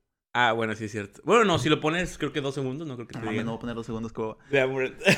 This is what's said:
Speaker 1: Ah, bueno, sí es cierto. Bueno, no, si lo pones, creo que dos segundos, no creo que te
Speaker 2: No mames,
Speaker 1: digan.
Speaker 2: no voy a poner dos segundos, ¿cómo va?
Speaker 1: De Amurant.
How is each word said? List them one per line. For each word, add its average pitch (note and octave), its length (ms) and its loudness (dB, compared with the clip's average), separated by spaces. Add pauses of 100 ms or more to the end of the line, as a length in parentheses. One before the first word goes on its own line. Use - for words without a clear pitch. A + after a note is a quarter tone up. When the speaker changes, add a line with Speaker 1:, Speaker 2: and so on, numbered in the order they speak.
(360)
Speaker 1:
Ah, A#2+ 160 6
bueno, A2 220 0
sí G#2+ 120 -6
es G2 40 -8
cierto. G#2 340 -10
Bueno, A3 200 6
no, E3 160 4
si C#3+ 80 0
lo D3+ 100 4
pones, D#3+ 400 -2
creo C#3 140 -2
que D3+ 80 -4
dos C3+ 160 -4
segundos, C#3+ 320 -4
no B2+ 80 -8
creo A#2 100 -10
que - 60 -16
te - 80 -10
Speaker 2:
No A2 60 -8
mames, G#2+ 80 -2
Speaker 1:
digan. A#2 120 -2
Speaker 2:
no A2+ 60 -2
voy A2 60 -6
a - 20 -16
poner A#2+ 160 -6
dos A2+ 100 -6
segundos, A2+ 260 -6
¿cómo A2 180 -4
va? G#2+ 60 -12 (140)
Speaker 1:
De C#3 100 4
Amurant. C3 340 0 (240)